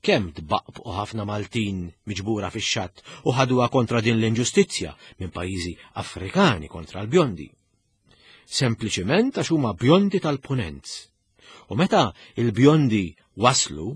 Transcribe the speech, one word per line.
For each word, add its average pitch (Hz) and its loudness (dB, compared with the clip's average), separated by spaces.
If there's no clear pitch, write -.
Kemm 120 0
tbaqbqu 87 -6
ħafna 104 -6
Maltin 101 -4
miġbura 101 -4
fix-xatt - -6
u 123 0
ħaduha 123 2
kontra 120 2
din 113 2
l-inġustizzja 113 0
minn 90 -10
pajjiżi 87 -6
Afrikani 98 0
kontra 85 -12
l-bjondi. 113 0
Sempliċiment 123 0
għax 131 -2
huma 135 0
bjondi 180 4
tal-punent. 127 -4
U 98 -6
meta 160 2
il-bjondi 120 4
waslu 107 0